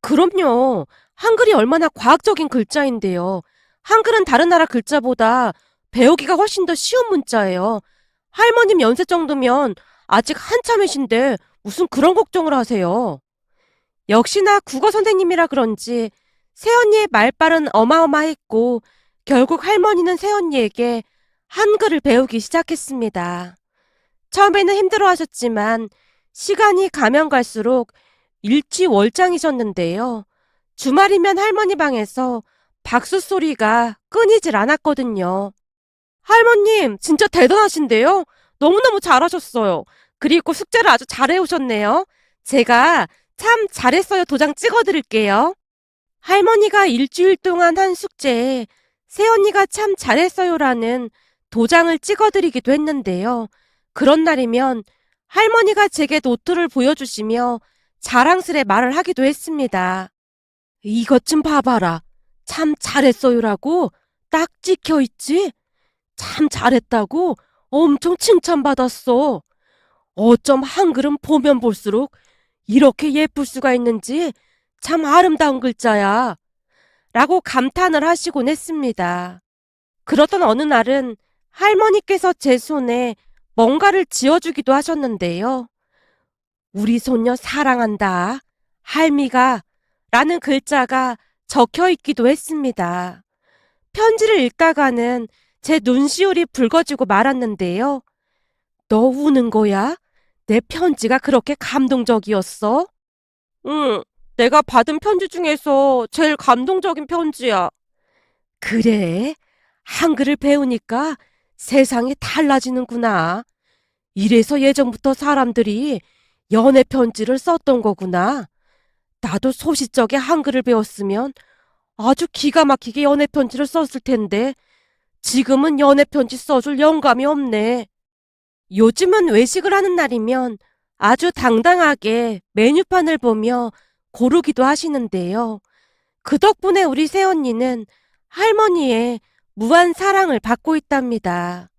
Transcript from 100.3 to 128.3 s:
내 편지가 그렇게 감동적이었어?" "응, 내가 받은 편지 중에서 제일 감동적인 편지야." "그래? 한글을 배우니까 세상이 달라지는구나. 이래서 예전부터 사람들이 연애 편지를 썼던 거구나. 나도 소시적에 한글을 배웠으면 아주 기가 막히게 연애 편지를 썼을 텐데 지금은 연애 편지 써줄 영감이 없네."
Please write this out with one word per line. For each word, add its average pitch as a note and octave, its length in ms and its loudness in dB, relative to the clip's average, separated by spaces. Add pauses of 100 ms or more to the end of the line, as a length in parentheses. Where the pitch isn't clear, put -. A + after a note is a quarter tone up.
내 A3 140 0
편지가 C#4 580 -2
그렇게 C4+ 420 0
감동적이었어?" A#3+ 1300 -2 (800)
"응, C4+ 360 -4 (340)
내가 B3+ 260 4
받은 C#4 360 0
편지 G4 300 -2
중에서 C#4 800 0
제일 D#4 260 0
감동적인 D#4 680 -2
편지야." B3+ 640 -4 (920)
"그래? G#3+ 760 -2 (500)
한글을 C#4+ 520 -2
배우니까 C#4 800 -2 (400)
세상이 C4 640 0
달라지는구나. A#3+ 1300 -2 (720)
이래서 A3+ 460 2
예전부터 C4+ 540 0
사람들이 B3 840 -2 (520)
연애 B3+ 300 6
편지를 A#3+ 560 -2
썼던 C#4+ 440 0
거구나. G3+ 640 -4 (720)
나도 G#3+ 320 -4
소시적에 C4+ 640 -2
한글을 C4+ 420 -2
배웠으면 A3 720 -4 (640)
아주 C4 340 0
기가 D4 360 0
막히게 C4+ 380 -2
연애 C#4+ 220 2
편지를 C#4 400 -4
썼을 C#4+ 380 -4
텐데 A3+ 500 -2 (680)
지금은 C4+ 580 0
연애 C#4 240 6
편지 C4 320 -2
써줄 C#4 420 -2
영감이 C#4+ 460 2
없네." A#3+ 640 -2 (920)